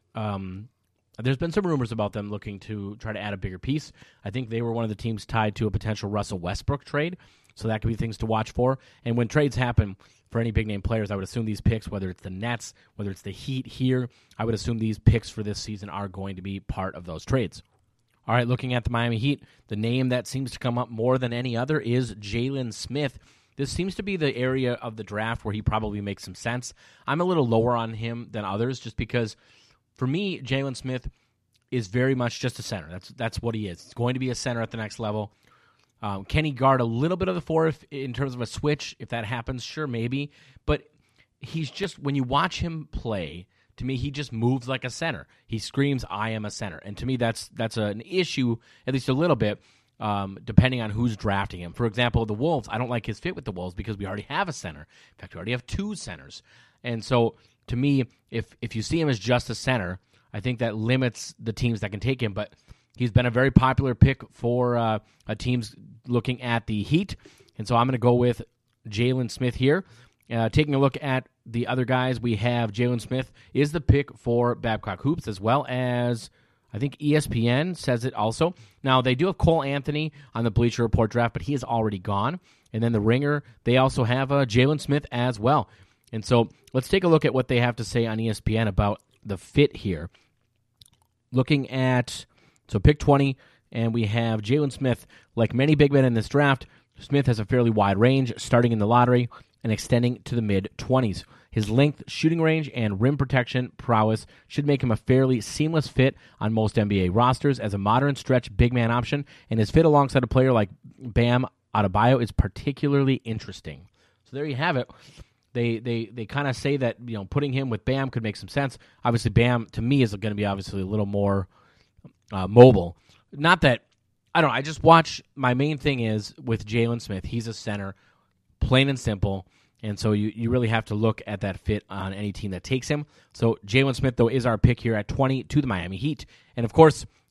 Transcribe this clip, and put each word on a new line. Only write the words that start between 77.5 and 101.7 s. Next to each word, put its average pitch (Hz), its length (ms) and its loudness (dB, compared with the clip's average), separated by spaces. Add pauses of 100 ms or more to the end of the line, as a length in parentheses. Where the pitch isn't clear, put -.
says 120 280 -2
it 127 100 -4
also. 113 420 0 (260)
Now, 131 200 4
they 127 140 2
do 156 120 0
have 190 100 -2
Cole 165 260 4
Anthony 147 480 -4 (220)
on 117 100 -2
the 117 80 0
Bleacher 120 320 2
Report 110 280 2
draft, 117 220 0
but - 100 -8
he 143 100 -4
is 127 100 -4
already 110 360 -2
gone. 104 400 -2 (320)
And 110 100 -4
then 117 120 2
the 107 80 2
Ringer, 143 420 2 (220)
they 120 120 4
also 131 280 2
have, 131 260 0
uh, 139 140 2
Jalen 127 340 4
Smith 143 320 -2
as 120 280 -2
well. 123 300 2 (440)
And 110 100 -6
so 120 260 4 (220)
let's 131 160 -2
take 196 160 2
a 175 60 4
look 160 160 6
at 139 80 2
what 127 160 0
they 123 100 2
have 120 160 2
to 117 80 -6
say 117 220 0
on 110 140 -4
E 113 100 0
S 104 100 -4
P 110 180 -2
N 113 120 2
about 101 320 0 (240)
the 98 120 -6
fit - 380 2
here. 87 340 -6 (1200)
Looking 131 380 2
at, 127 560 0 (440)
so 107 100 -2
pick 147 180 6
twenty, 139 400 2 (360)
and 113 200 0
we 117 120 0
have 113 360 0
Jalen 135 300 0
Smith. 127 340 -2 (300)
Like 113 180 2
many 143 220 6
big 143 160 6
men 139 140 6
in 120 80 4
this 110 160 0
draft, 143 360 2 (320)
Smith 139 280 0
has 113 140 2
a 104 60 -4
fairly 120 260 4
wide 101 260 4
range, 127 400 4
starting 120 340 4
in 113 80 2
the 104 80 2
lottery 123 420 6 (340)
and 113 80 0
extending 120 540 0
to 120 100 -6
the 120 60 2
mid-twenties. 104 800 0 (260)
His 107 200 -2
length, 139 380 2